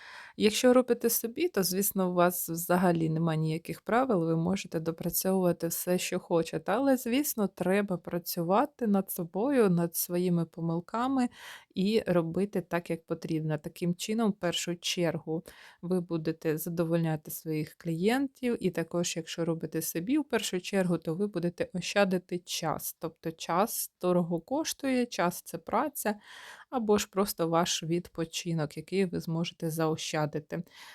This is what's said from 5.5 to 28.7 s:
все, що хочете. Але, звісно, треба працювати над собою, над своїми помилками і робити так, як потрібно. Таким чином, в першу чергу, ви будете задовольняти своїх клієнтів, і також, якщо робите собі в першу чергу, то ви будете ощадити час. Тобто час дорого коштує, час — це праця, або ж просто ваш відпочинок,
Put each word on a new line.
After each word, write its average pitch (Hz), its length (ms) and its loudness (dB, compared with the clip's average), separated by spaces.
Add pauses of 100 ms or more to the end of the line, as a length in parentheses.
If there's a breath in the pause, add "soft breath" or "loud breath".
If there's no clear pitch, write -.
все, 180 300 -2
що 180 200 -4
хочете. 165 540 0
Але, 269 240 4
звісно, 240 520 0
треба 190 480 0
працювати 180 920 0
над 196 240 2
собою, 208 600 2
над 170 260 2
своїми 175 480 0
помилками 220 840 -2 (460 loud breath)
і 202 320 2
робити 175 540 0
так, 170 300 -4
як 165 160 -6
потрібно. 156 520 -2
Таким 175 360 -4
чином, 214 360 0
в 196 40 -2
першу 170 420 -4
чергу, 160 680 -2 (380 loud breath)
ви 180 180 0
будете 160 580 -2
задовольняти 165 720 0
своїх 156 440 -4
клієнтів, 233 840 0
і 185 100 2
також, 175 460 -2
якщо 165 280 -4
робите 160 380 -2
собі 190 360 0
в 285 60 0
першу 208 360 -2
чергу, 180 380 0
то 160 160 -4
ви 202 120 -2
будете 170 480 -2
ощадити 185 640 0
час. - 600 -4
Тобто 160 320 -6
час 180 680 -2
дорого 175 400 2
коштує, 262 640 -2
час — 175 380 -2
це - 140 -12
праця, 233 560 -2 (560 loud breath)
або 214 280 2
ж 208 120 -2
просто 190 380 0
ваш 165 340 2
відпочинок, 165 920 -2